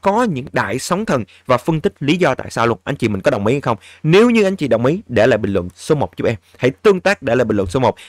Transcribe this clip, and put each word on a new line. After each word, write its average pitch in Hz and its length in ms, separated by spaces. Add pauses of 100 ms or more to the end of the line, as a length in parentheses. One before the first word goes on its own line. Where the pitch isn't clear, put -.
có 208 220
những 147 280
đại 117 280
sóng 190 260
thần 131 180 (220)
và 123 120
phân 160 240
tích - 180
lý 143 180
do 156 180
tại 101 140
sao 117 180
luôn. 117 160
Anh - 120
chị 117 120
mình 101 140
có - 100
đồng 104 140
ý 113 80
hay 139 80
không? 120 160 (260)
Nếu 196 260
như 226 140
anh 190 120
chị 151 120
đồng 113 180
ý, 170 220
để 113 200
lại 120 100
bình 107 160
luận 90 220
số - 200
một 117 220
giúp - 80
em. 117 100 (220)
Hãy 127 140
tương 190 280
tác 196 220
để 120 140
lại 123 100
bình 107 120
luận 98 120
số 131 100
một 120 160 (140)